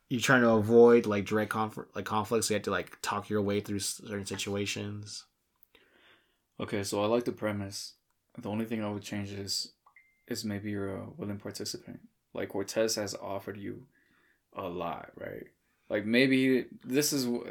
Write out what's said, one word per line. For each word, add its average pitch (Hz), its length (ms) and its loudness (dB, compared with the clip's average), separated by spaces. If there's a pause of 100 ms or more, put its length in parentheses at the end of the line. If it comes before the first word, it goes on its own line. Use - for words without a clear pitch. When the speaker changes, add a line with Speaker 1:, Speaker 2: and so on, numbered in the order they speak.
Speaker 1:
you're 120 120 -2
trying 127 220 6
to 117 80 8
avoid, 117 540 10
like, 104 200 0
direct 107 260 0
conf-, 110 260 -2 (160)
like, 98 120 -6
conflicts. 107 420 0
So 107 60 2
you - 20 2
have 101 80 -2
to, 101 80 -2
like, 90 300 -4
talk - 280 -4
your 104 120 2
way 101 180 2
through 101 200 -4
s-, - 280 -4
certain 101 180 -6
situations. 101 1000 -6 (1400)
Speaker 2:
Okay, 101 220 -4
so 101 200 0
I 104 40 2
like 120 180 2
the 120 80 -4
premise. 101 600 -6 (460)
The 104 80 -8
only 110 160 -2
thing 110 180 -4
I 104 80 -4
would 101 120 -6
change 101 280 -6
is, 98 420 -6 (540)
is 110 180 -6
maybe 104 260 -4
you're 98 240 -4
a 101 220 -10
willing 104 220 -6
participant. - 600 -10 (340)
Like, 95 160 -6
Cortez 110 460 -2
has 104 200 -4
offered 98 420 -8
you 101 260 -10 (720)
a 98 120 -6
lot, 87 480 -6
right? - 320 -10 (420)
Like, 104 160 0
maybe 131 600 4 (180)
this 131 300 0
is, 131 140 0 (240)